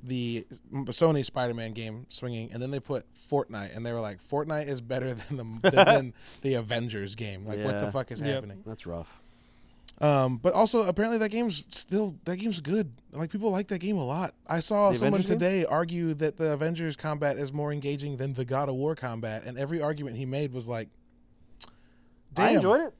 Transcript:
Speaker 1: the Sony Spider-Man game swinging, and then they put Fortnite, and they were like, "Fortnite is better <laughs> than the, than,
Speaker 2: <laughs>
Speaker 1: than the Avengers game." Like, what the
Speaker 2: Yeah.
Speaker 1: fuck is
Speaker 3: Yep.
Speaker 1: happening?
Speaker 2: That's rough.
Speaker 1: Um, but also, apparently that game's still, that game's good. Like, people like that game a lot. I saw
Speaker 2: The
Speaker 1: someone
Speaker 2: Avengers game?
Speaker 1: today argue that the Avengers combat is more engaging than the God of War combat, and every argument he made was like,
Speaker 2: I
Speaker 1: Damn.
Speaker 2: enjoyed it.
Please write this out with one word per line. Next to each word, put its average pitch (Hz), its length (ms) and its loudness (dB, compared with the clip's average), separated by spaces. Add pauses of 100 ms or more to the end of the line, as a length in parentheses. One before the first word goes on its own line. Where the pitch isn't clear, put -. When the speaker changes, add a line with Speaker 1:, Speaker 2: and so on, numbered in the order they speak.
Speaker 1:
the 120 420 -4 (260)
Sony 135 540 2
Spider-Man 117 480 -4
game 113 360 -10
swinging, 117 440 -6
and 120 80 -6
then 131 80 -4
they 139 100 -2
put - 360 -6
Fortnite, 110 600 -4
and 113 80 -8
they 117 80 -4
were 117 80 -4
like, 104 240 -6
"Fortnite 151 440 -2
is 135 140 -4
better 127 320 -4
<laughs> - 20 -6
than 131 220 -8 (240)
the, 190 100 8
than, 190 140 10
Speaker 2:
<laughs> - 0 -
Speaker 1:
than 131 280 4 (300)
the 135 100 2
Avengers 110 640 -4
game." 101 300 -8
Like, 104 180 -6
what 104 160 0
the 104 60 -2
Speaker 2:
Yeah. 104 40 -4
Speaker 1:
fuck 127 220 -4
is 110 100 -8
Speaker 3:
Yep. 143 140 -2
Speaker 1:
happening? 104 320 -8
Speaker 2:
That's - 180 -12
rough. 85 340 -10 (800)
Speaker 1:
Um, 135 380 2
but 170 160 0
also, 220 340 4
apparently 214 300 0
that 220 120 2
game's 214 420 -2
still, 196 540 -2
that 180 120 -2
game's 196 220 -2
good. 160 320 0 (220)
Like, 160 180 -6
people 214 180 0
like 190 200 0
that 190 100 -2
game 196 180 0
a 147 80 0
lot. 160 300 -2 (100)
I 165 140 0
saw 202 320 4
Speaker 2:
The - 60 4
Speaker 1:
someone 208 240 4
Speaker 2:
Avengers 190 100 0
game? 165 80 4
Speaker 1:
today 180 260 4
argue 165 480 0
that 151 240 0
the 160 160 2
Avengers 160 420 -2
combat 147 440 0
is 139 120 -2
more 147 220 -2
engaging 143 440 -4
than 135 180 -2
the 127 100 -2
God 135 240 0
of 135 60 -2
War 143 200 0
combat, 113 480 -6
and 120 140 -10
every 147 240 -2
argument 147 360 -4
he 135 100 -4
made 135 260 -2
was 123 140 -6
like, 113 220 -4 (760)
Speaker 2:
I - 40 -20 (800)
Speaker 1:
Damn. 226 80 6
Speaker 2:
enjoyed 208 240 6
it. 302 180 -4